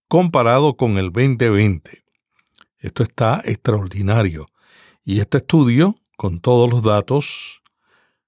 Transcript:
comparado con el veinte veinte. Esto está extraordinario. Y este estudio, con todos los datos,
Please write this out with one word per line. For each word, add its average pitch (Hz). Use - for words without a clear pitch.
comparado 143
con 107
el 95
veinte 120
veinte. 101
Esto -
está 120
extraordinario. 98
Y 98
este -
estudio, 147
con 85
todos 120
los 120
datos, 110